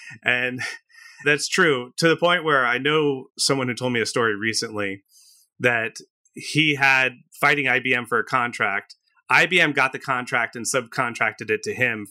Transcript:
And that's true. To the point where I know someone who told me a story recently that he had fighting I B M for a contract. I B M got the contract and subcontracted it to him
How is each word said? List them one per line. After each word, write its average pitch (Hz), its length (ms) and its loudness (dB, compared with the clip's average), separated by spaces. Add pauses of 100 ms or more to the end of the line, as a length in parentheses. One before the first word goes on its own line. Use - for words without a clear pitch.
(220)
And 123 380 -2 (640)
that's 147 240 0
true. 135 500 0
To 165 100 4
the 160 80 4
point 175 280 2
where 143 220 2
I 120 120 0
know 143 480 0 (120)
someone 135 300 0
who 123 60 -2
told 123 180 -4
me 117 80 0
a 107 60 0
story 113 300 0
recently 104 640 -4 (560)
that 117 380 0 (380)
he 151 420 0
had 131 380 2 (180)
fighting 147 360 0
I 127 120 2
B 127 140 0
M 123 120 -2
for 120 120 0
a 104 60 0
contract. 113 720 -2 (360)
I 147 160 6
B 180 140 2
M 156 120 4
got 135 200 0
the 135 60 -8
contract 123 580 -4
and 117 80 -8
subcontracted 117 840 -2
it 107 140 0
to 104 100 -4
him 110 360 -2